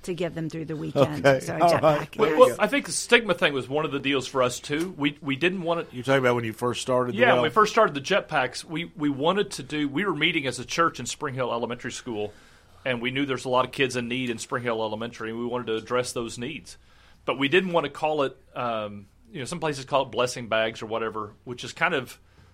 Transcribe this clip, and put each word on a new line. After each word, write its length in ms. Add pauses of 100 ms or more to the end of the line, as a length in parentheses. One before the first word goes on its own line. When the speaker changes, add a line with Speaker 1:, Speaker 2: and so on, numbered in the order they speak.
Speaker 1:
to 120
give 220
them 120
through 180
the 100
weekend. 500
Speaker 2:
Okay. 180
Speaker 1:
So 120
a 40
Speaker 2:
All 120
Speaker 1:
jetpack, 100
Speaker 2:
right. 340
Speaker 3:
Well, 140
Speaker 1:
yes. 80
Speaker 3:
well, 220
I 80
think 180
the 60
stigma 420
thing 200
was 140
one 160
of 60
the 80
deals 300
for 140
us, 180
too. 360
We, 240
we 140
didn't 280
want 280
to 60
Speaker 2:
You're 80
talking 160
about 160
when 80
you 80
first 300
started 320
The 40
Speaker 3:
Yeah, 100
Speaker 2:
Well? 80
Speaker 3:
when 80
we 60
first 220
started 220
the 60
jetpacks, 600
we, 340
we 120
wanted 440
to 120
do, 240
we 160
were 100
meeting 320
as 140
a 40
church 360
in 60
Spring 280
Hill 180
Elementary 400
School, 400 (520)
and 180
we 80
knew 160
there's 200
a 20
lot 160
of 80
kids 240
in 100
need 240
in 80
Spring 240
Hill 200
Elementary, 480
and 100
we 60
wanted 220
to 80
address 360
those 260
needs. 380 (480)
But 140
we 100
didn't 240
want 120
to 60
call 320
it, 140 (180)
um, 520 (260)
you 80
know, 40
some 160
places 240
call 180
it 100
blessing 360
bags 340
or 40
whatever, 460 (120)
which 200
is 80
kind 220
of 240 (360)